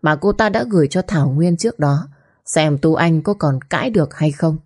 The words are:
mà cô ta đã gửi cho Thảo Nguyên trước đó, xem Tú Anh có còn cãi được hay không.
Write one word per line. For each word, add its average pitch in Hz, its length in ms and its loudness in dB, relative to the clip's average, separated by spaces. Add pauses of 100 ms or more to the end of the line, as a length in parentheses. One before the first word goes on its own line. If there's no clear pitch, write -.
mà 156 140 2
cô 185 160 0
ta 214 180 0
đã 220 200 -2
gửi 165 180 2
cho 185 140 -2
Thảo 147 280 0
Nguyên 170 280 0
trước 226 220 -4
đó, 143 280 0 (380)
xem 156 320 0
Tú 160 180 2
Anh 165 260 2
có 202 120 -2
còn 143 280 -2
cãi - 280 -4
được 175 240 0
hay 151 180 0
không. 160 340 -2